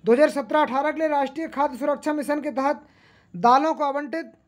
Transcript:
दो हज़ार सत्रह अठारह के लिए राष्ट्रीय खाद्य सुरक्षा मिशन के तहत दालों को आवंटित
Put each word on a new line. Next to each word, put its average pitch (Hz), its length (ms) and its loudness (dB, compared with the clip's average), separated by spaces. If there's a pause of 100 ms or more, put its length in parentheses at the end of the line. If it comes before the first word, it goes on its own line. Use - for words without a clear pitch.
दो 220 100 4
हज़ार 285 180 6
सत्रह 277 300 0
अठारह 277 300 0
के 294 80 -8
लिए 320 100 0
राष्ट्रीय 285 400 -2
खाद्य 277 280 -2
सुरक्षा 294 360 -4
मिशन 294 280 -4
के 294 120 -6
तहत 285 340 -2 (460)
दालों 262 400 4
को 311 100 -2
आवंटित 294 480 -6 (160)